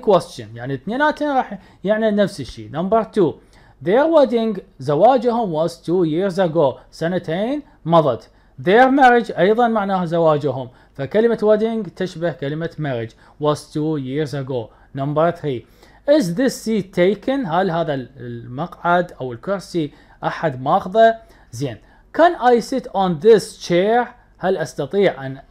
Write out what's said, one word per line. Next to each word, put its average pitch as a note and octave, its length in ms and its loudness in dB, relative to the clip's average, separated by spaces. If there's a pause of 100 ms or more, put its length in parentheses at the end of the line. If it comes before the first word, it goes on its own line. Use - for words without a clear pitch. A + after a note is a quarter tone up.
question، A#2+ 480 0
يعني B2 180 -8
اثنيناتهم C#4+ 640 -2
راح G3+ 220 -4 (240)
يعني G#3+ 280 0
نفس G3+ 300 0
الشيء. A2 300 -14
Number F#3+ 320 0
two، F#3 300 0 (520)
their B3 220 4
wedding، A3+ 520 2 (200)
زواجهم G3 880 2
was E3 40 -4
two F3 340 -2
years E3+ 340 -2
ago، D#3 400 0 (120)
سنتين F#3 720 -4 (220)
مضت. D3+ 440 2 (320)
Their A3 280 6
marriage B3+ 480 4
أيضا G#3+ 300 2
معناها G3 380 -2
زواجهم، D3 640 0 (240)
فكلمة G#3+ 440 0
wedding G#3+ 580 0
تشبه F3 360 -6
كلمة D3+ 380 -6 (100)
marriage، A#2+ 340 -6 (300)
was D3 160 0 (140)
two D#3 240 -2
years C3+ 360 -6
ago. C3 360 -8 (260)
Number D3 360 0
three، C#3+ 340 -8 (420)
is C4+ 280 2
this B3 300 -2
seat A3 280 -2
taken؟ G3 540 0
هل F3 240 0
هذا D#3+ 220 -2
المقعد B2+ 1160 -4 (100)
أو B2+ 120 -8
الكرسي E3+ 600 -6 (300)
أحد D3 380 -4
ماخذه؟ F#3+ 540 2 (360)
زين. A#2+ 260 -8 (400)
Can E4+ 220 4
I A#3+ 200 4
sit - 280 -6
on F#3 380 -2
this - 420 4
chair؟ G#3+ 400 2 (300)
هل F#3 200 -2
أستطيع D3+ 680 -2
أن C3+ 240 -12